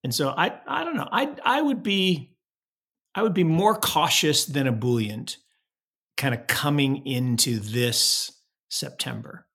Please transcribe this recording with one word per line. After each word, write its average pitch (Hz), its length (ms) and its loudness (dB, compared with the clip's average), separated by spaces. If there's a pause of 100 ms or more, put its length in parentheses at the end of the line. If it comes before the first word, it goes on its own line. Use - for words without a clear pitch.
and 127 100 -4
so 143 140 0
I, - 360 -2
I 294 200 -4
don't 330 100 -6
know. - 160 -4
I, 277 320 -2
I 277 180 2
would 277 220 0
be, 185 540 0 (760)
I 196 80 -2
would 220 120 2
be 185 100 2
more 180 320 4
cautious 151 720 2
than 139 200 -2
ebullient 117 680 -2 (800)
kinda 127 220 0
coming 139 680 0
into 123 540 0
this 113 720 0 (380)
September. - 840 -8